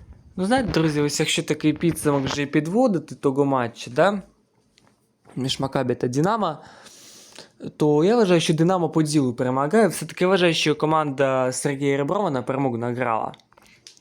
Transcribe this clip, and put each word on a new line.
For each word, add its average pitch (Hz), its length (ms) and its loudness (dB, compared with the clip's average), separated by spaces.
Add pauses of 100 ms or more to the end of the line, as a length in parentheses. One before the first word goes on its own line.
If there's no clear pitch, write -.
(360)
Ну, 185 80 -4
знаєте, 233 280 0
друзі, 156 280 2
ось 147 200 -2
якщо 160 220 0
такий 151 300 0
підсумок 151 520 0
вже 135 180 -4
і 139 40 0
підводити 170 680 0
того 143 300 0
матчу, 123 460 -2
да, 185 320 2 (1120)
між 131 240 -4
Маккабі 131 340 -2
та 127 140 -2
Динамо, 165 500 -2 (1200)
то 151 280 4
я 220 120 4
вважаю, 180 240 4
що 165 140 0
Динамо 165 340 2
по 160 140 0
ділу 147 320 0
перемагає. 139 540 2
Все-таки 160 380 -4
вважаю, 180 280 4
що 151 200 0
команда 139 800 0
Сергія 139 440 -2
Реброва 170 340 -2
на 127 120 -2
перемогу 131 360 -2
награла. 120 540 -4 (680)